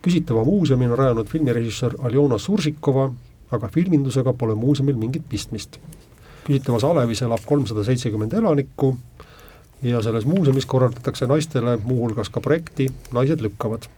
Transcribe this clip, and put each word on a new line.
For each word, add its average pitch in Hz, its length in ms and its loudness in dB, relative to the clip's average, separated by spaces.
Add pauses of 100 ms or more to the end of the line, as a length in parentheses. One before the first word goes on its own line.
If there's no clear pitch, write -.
Küsitava 151 420 2
muuseumi 135 420 4
on 120 120 2
rajanud 120 320 2
filmirežissöör 120 720 0
Aljona 127 360 2
Sursikova, 147 760 0 (400)
aga 117 160 -4
filmindusega 139 640 0
pole 110 220 0
muuseumil 135 420 2
mingit 127 320 -4
pistmist. - 500 -10 (680)
Küsitavas 131 380 0
alevis 127 380 2
elab 117 240 -2
kolmsada 110 380 0
seitsekümmend 113 480 -2
elanikku 143 640 0 (840)
ja 120 200 0
selles 110 240 -2
muuseumis 139 400 2
korraldatakse 127 600 0
naistele 127 580 0
muuhulgas 117 460 -2
ka 120 100 -6
projekti 147 460 -2 (260)
Naised 135 300 0
lükkavad. 110 440 -6 (120)